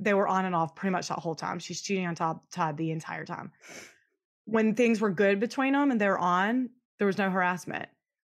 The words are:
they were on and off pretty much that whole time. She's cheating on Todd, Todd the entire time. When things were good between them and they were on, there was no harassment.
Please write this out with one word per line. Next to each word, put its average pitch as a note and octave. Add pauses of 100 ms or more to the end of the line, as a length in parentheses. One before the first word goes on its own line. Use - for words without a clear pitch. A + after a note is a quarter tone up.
they G#3
were G3
on F#3+
and F3+
off E3
pretty G3
much F3
that -
whole D#3+
time. F3+
She's E3+
cheating F#3+
on E3+
Todd, E3 (100)
Todd D#3+
the D#3+
entire D#3+
time. - (920)
When A3
things A#3
were G#3+
good G3
between C4
them C#4+
and A3+
they G#3
were G3
on, G3 (280)
there G#3
was F#3+
no G3
harassment. F3+ (520)